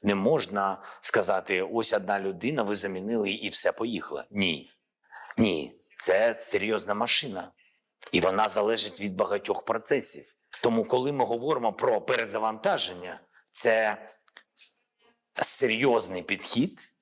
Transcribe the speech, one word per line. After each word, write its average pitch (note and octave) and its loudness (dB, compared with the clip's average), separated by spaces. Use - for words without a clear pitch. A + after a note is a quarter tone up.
не G2+ 4
можна G2 0
сказати, F#2+ 2
«Ось A2+ 0
одна G2+ 0
людина, G2 -2
ви G#2 0
замінили G2+ -2
і F#2+ -6
все, - 2
поїхало». F#2+ -6
Ні. G2 0
Ні, E2 2
це G#2+ 4
серйозна G#2 0
машина. G#2 -2
І F2 2
вона F#2+ 2
залежить G#2+ 0
від G2 -6
багатьох G2+ -2
процесів. - 0
Тому, A2+ 2
коли B2+ 0
ми C3 0
говоримо A#2 -2
про A2+ 0
перезавантаження, A2 -2
це A2 2
серйозний A2 2
підхід - -2